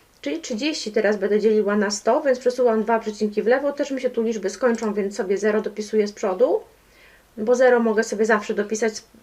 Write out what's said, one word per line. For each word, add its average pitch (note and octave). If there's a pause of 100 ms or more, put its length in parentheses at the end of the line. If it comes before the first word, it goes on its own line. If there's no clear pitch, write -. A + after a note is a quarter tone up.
(200)
czyli D#4
trzydzieści C4
teraz G#3
będę G#3
dzieliła G#3
na G#3
sto, A#3
więc C4
przesuwam B3
dwa A3+
przecinki G#3
w F#3+
lewo, C#4
też C#4+
mi C4
się B3+
tu A#3
liczby G#3+
skończą, A3+
więc G3+
sobie G3
zero G#3+
dopisuję G#3+
z G#3
przodu, A3+ (760)
bo A3+
zero B3
mogę A3
sobie A3
zawsze G#3+
dopisać G#3+
z, - (200)